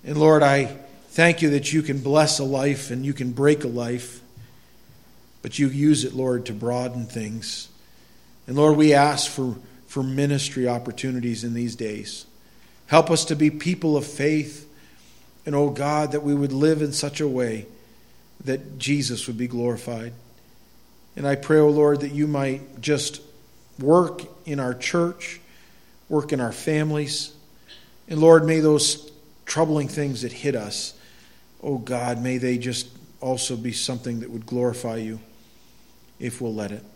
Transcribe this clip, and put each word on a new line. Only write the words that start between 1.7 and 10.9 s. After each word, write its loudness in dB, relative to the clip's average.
you 2
can -2
bless 2
a -2
life -2
and -6
you -2
can -4
break 2
a -4
life, -6
but -10
you 2
use 2
it, -4
Lord, -2
to -8
broaden -4
things. -10
And -6
Lord, 6
we 6
ask 4
for, -4
for -4
ministry 0
opportunities -4